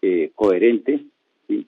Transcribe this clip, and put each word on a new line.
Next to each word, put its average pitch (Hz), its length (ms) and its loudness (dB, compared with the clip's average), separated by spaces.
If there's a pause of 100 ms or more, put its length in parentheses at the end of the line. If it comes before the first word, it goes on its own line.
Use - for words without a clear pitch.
eh, 87 320 0
coherente, 110 680 0 (420)
¿sí? - 220 -6